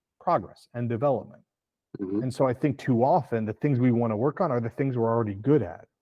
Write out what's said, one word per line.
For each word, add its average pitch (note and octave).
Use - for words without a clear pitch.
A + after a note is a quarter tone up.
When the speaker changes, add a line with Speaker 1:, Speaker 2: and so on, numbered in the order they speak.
Speaker 1:
progress -
and A#2+
development. A#2
Speaker 2:
Mm-hmm. G2+
Speaker 1:
And B2+
so C#3
I B2+
think C3+
too A#2+
often C3
the A2
things C#3+
we B2+
wanna A2+
work C#3
on E3+
are A#2+
the A#2
things C3+
we're A2+
already A2+
good A#2+
at. -